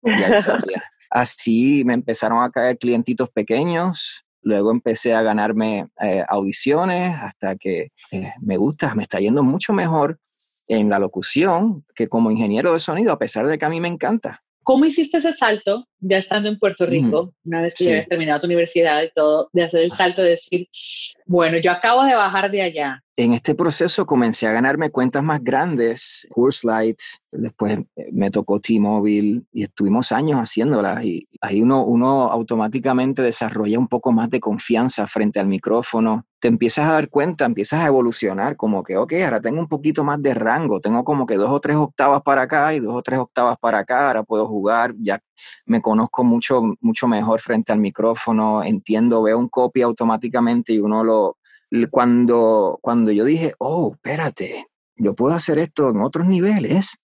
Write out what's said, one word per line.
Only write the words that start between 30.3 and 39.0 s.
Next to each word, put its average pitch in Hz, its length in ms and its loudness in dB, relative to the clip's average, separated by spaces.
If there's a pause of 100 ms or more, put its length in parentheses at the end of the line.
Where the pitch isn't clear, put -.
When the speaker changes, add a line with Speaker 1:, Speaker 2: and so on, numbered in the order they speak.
Speaker 1:
haciéndolas 110 640 -2
y 90 240 -6 (140)
ahí 98 180 -2
uno, 127 240 2
uno 123 460 2
automáticamente 123 880 -2
desarrolla 113 580 0
un 123 100 2
poco 123 240 0
más 113 180 2
de 123 100 -2
confianza 113 640 -2
frente 107 340 -2
al 98 60 0
micrófono. 110 760 0 (160)
Te 123 80 0
empiezas 117 400 2
a 165 60 4
dar 151 160 0
cuenta, 151 340 0
empiezas 120 360 -2
a 170 60 0
evolucionar, 117 680 0
como 101 260 -2
que, 92 140 -4
"Ok, 113 160 0 (120)